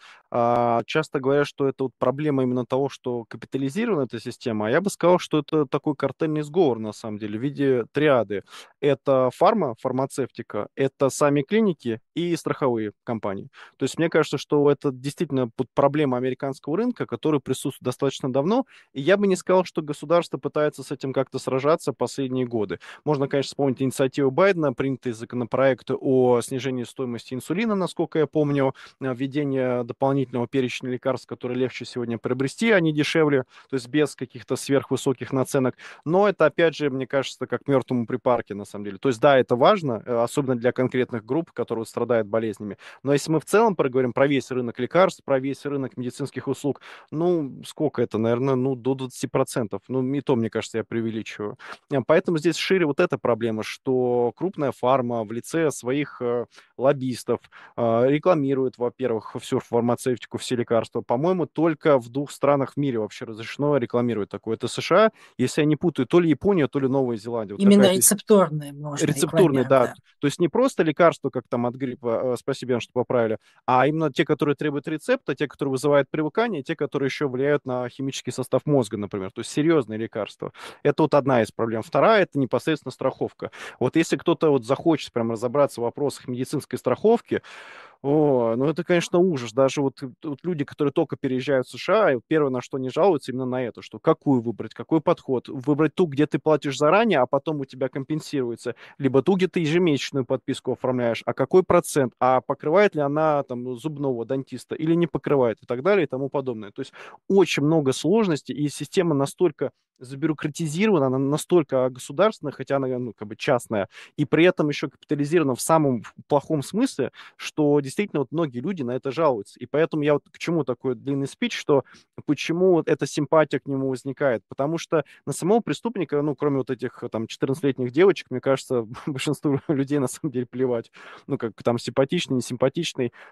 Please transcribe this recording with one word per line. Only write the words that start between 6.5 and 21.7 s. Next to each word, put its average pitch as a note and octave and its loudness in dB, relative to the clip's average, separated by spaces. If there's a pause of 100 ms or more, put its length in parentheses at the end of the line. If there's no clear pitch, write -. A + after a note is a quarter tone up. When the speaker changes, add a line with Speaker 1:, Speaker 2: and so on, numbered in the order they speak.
Speaker 1:
на G#2+ -8
самом G#2+ -10
деле, G#2 -6
в A2+ -10
виде C#3 0
триады. A#2 2 (400)
Это C3+ 2
фарма, F3 2
фармацевтика, B2+ -6
это C3+ 0
сами C#3+ 2
клиники E3 0 (120)
и E3+ -2
страховые A#2+ -2 (100)
компании. G#2 -6 (300)
То - -4
есть - -4
мне E3 2
кажется, D#3 2
что C#3+ 2
это C#3+ 0
действительно C3 -4
вот B2+ -4
проблема C#3 2
американского C3 -6
рынка, A3+ -2
который D3+ 0
присутствует - -6
достаточно C3+ -2
давно, E3+ 0 (260)
и C3 -10
я E3+ 4
бы G3+ 2
не F#3+ 2
сказал, F#3 2
что - -8
государство D#3 -2
пытается D3 -2
с - -10
этим C3+ -6
как-то C3+ -2
сражаться C3+ 0 (140)